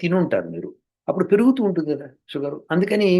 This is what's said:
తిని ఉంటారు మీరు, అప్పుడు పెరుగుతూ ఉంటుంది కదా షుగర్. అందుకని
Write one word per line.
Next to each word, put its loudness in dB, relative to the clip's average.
తిని 0
ఉంటారు -2
మీరు, -10
అప్పుడు -2
పెరుగుతూ 4
ఉంటుంది -2
కదా -10
షుగర్. -8
అందుకని 2